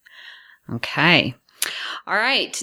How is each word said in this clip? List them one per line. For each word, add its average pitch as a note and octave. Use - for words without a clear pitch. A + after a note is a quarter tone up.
Okay. C#3
All F3+
right. A3+